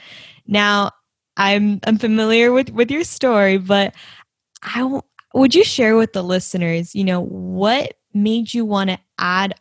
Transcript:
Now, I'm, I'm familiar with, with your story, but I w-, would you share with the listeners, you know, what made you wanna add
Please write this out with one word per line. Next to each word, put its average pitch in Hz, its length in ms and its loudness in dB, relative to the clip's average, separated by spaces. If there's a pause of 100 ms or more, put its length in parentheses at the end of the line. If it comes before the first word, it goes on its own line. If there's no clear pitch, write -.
(460)
Now, 208 460 0 (460)
I'm, 202 460 0
I'm 220 140 2
familiar 220 540 2
with, 254 180 0
with 226 200 -2
your 311 140 -4
story, 202 540 0
but 196 360 0 (680)
I - 160 -8
w-, 262 240 -4 (320)
would 262 200 4
you 381 100 6
share 220 320 2
with 226 180 0
the 190 100 -4
listeners, 175 680 -2
you 196 100 -2
know, 180 160 0
what 185 760 -4 (160)
made 220 400 0
you 233 100 0
wanna 190 340 -2 (200)
add 185 420 -2